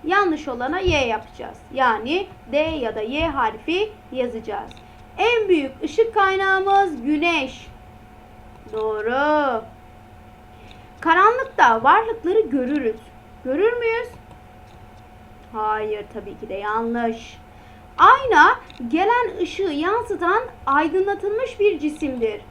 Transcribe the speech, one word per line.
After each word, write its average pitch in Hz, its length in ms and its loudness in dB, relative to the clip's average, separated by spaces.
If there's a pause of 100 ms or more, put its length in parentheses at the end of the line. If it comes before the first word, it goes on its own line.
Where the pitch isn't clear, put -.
yanlış 339 440 0
olana 254 300 -6
Y 311 280 2
yapacağız. - 520 -8 (160)
Yani 262 520 0 (260)
D 277 40 0
ya 302 380 -2
da 214 60 -6
Y 285 280 -4
harfi 277 640 -2 (200)
yazacağız. 220 600 -6 (460)
En 440 300 2
büyük 294 340 0
ışık 453 320 0
kaynağımız 381 880 2
güneş. 294 680 -2 (1040)
Doğru. 233 920 0 (1400)
Karanlıkta 339 840 4
varlıkları 427 560 2
görürüz. 254 600 -2 (440)
Görür 349 280 2
müyüz? 466 360 -2 (1400)
Hayır, 214 520 -4 (100)
tabii 196 260 -12
ki 214 80 -14
de 190 60 -8
yanlış. 226 840 -4 (600)
Ayna 440 580 6 (320)
gelen 403 540 0
ışığı 381 200 -4
yansıtan 381 800 -2 (240)
aydınlatılmış 392 920 -2
bir 403 180 2
cisimdir. 254 640 -4 (100)